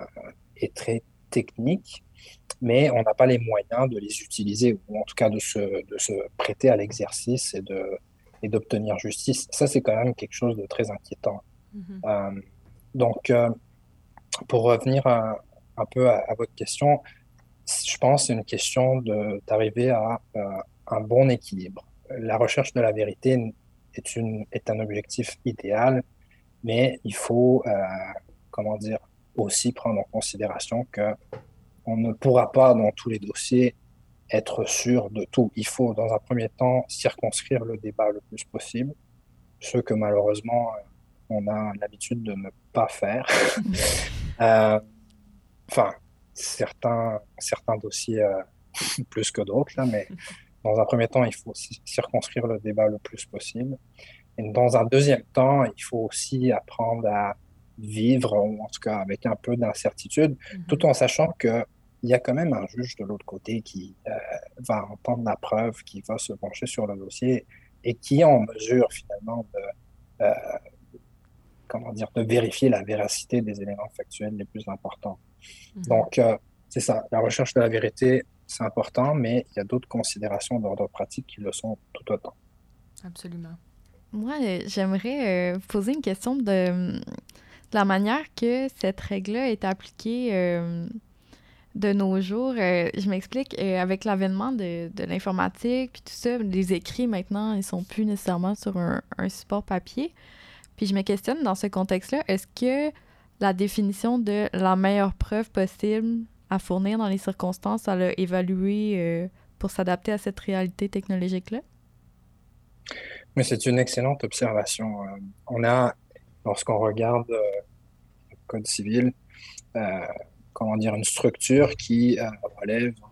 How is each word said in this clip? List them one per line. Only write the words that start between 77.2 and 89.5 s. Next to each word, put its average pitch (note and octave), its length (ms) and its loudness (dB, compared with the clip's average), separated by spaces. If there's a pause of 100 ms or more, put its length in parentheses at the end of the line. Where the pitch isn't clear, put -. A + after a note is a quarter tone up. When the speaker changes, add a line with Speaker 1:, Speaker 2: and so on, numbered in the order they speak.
Speaker 1:
de B2 80 6
la A#2 80 4
vérité, A2+ 540 2 (240)
c'est - 160 -8
important, B2 520 0
mais A#2+ 360 0
il - 60 -8
y - 40 -4
a - 20 -4
d'autres B2 240 -2
considérations G#2+ 720 -4
d'ordre G2+ 280 -2
pratique - 400 -8
qui - 140 -18
le G2+ 100 -6
sont A2 260 -8 (160)
tout - 180 -10
autant. - 220 -6 (720)
Speaker 2:
Absolument. E3+ 520 -14 (560)
Speaker 3:
Moi, A3 220 -6 (100)
euh, F#3 240 -2
j'aimerais, F#3+ 880 0
euh, F#3+ 40 -6 (100)
poser G#3 240 0
une D4+ 80 -4
question A#3 340 -2
de, C4+ 80 -2
de F3+ 580 2 (720)
la G3+ 120 4
manière G3+ 380 2 (120)
que B3 400 0
cette F#3+ 260 -2
règle-là G#3 480 -2
est G#3+ 140 -2